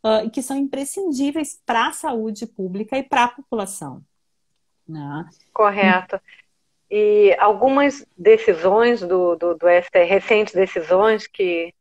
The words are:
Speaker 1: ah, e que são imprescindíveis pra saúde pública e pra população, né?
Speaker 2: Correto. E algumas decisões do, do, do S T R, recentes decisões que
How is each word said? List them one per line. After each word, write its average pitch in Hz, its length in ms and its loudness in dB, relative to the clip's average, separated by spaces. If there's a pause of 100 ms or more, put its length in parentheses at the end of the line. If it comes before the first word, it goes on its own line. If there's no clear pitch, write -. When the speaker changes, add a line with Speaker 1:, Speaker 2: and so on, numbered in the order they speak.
Speaker 1:
ah, 220 220 0
e 226 40 -6
que 269 120 -6
são 269 160 -8
imprescindíveis 277 1080 -6
pra 240 280 0
saúde 226 540 -8
pública 202 500 -8
e 269 60 -4
pra 247 260 0
população, 190 720 -10 (840)
né? 151 440 -12 (240)
Speaker 2:
Correto. 196 680 0 (760)
E 208 460 4
algumas 269 680 2 (120)
decisões 208 840 2
do, 175 380 0
do, 170 180 -2
do 160 100 -8
S 175 240 4
T - 100 0
R, 175 100 4
recentes 208 440 0
decisões 190 720 0
que 175 560 -6